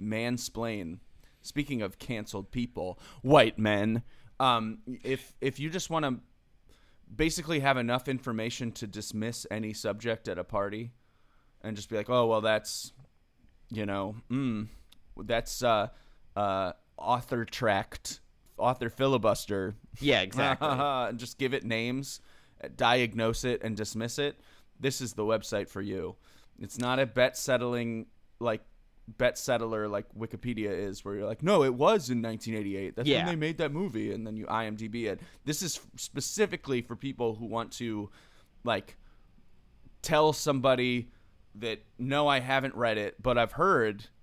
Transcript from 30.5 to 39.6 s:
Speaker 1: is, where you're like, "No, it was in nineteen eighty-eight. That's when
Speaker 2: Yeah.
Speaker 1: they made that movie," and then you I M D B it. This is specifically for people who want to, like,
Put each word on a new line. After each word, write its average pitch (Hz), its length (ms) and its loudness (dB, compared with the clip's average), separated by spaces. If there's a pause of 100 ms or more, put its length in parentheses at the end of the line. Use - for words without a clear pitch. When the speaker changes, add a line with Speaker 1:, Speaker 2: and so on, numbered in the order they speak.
Speaker 1:
is, 98 340 -4
where 101 100 -6
you're 101 120 -4
like, 110 160 -6
"No, 170 200 6
it 131 120 4
was 147 360 4
in 120 100 2
nineteen 113 340 -4
eighty-eight. 98 420 -4
That's 120 100 -2
when 131 120 6
Speaker 2:
Yeah. 175 80 0
Speaker 1:
they 175 100 0
made 156 220 -2
that 151 140 -2
movie," 107 400 -4
and 110 140 -6
then 107 100 -8
you 110 100 -8
I 113 200 -2
M 107 100 -6
D 110 120 -6
B 113 180 -4
it. 95 140 -4 (240)
This 151 180 -2
is 160 180 -6 (160)
specifically 143 840 -2
for 117 160 -8
people 120 380 -2
who 113 120 -10
want 113 260 -4
to, 107 380 -6 (520)
like, 107 340 -2 (1040)